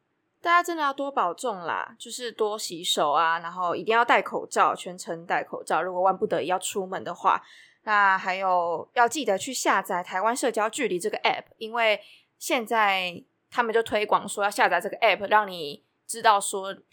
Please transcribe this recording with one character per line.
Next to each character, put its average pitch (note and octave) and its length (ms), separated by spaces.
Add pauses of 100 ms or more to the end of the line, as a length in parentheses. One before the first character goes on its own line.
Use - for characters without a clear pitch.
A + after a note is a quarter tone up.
(420)
大 E4+ 100
家 F4 100
真 E4+ 160
的 D4+ 60
要 C#4 100
多 C#4 160
保 G3+ 240
重 G#3+ 280
啦， C3 360
就 A#3 140
是 A#3+ 200
多 G#3+ 280
洗 F3 240
手 E3+ 260
啊， E3 300
然 E3+ 120
后 F3 240
一 - 80
定 G3+ 80
要 A#3 140
戴 A#3 160
口 - 240
罩， F3+ 300
全 F3+ 200
程 E3+ 300
戴 F3+ 180
口 - 200
罩。 E3 180
如 F#3 100
果 F3+ 120
万 F#3+ 120
不 G#3 120
得 D3+ 160
已 - 20
要 F3+ 140
出 F#3+ 260
门 F3+ 180
的 F3 80
话， - 300 (400)
那 G3+ 340
还 F#3 200
有 F3+ 580
要 A#3+ 140
记 C4 180
得 G3 140
去 C4 120
下 B3 300
载 F3+ 220
台 F#3 180
湾 A3+ 140
社 B3+ 160
交 A3 180
距 - 180
离 F3+ 120
这 G#3 100
个 - 120
app， - 240 (120)
因 A3 140
为 A3+ 280 (380)
现 C4 260
在 G3 600 (260)
他 - 140
们 A3 100
就 A3+ 80
推 G#3+ 240
广 G3+ 240
说 G3+ 140
要 G3+ 80
下 G#3 180
载 F3+ 100
这 G#3 80
个 - 100
app， G3+ 300
让 G#3 200
你 D#3+ 360 (220)
知 A3+ 160
道 G#3+ 180
说 G3 380 (160)